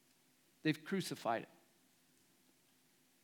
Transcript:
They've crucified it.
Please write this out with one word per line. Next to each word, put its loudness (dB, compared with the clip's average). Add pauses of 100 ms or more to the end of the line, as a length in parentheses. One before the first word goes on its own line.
(600)
They've 0
crucified 0
it. -16 (1700)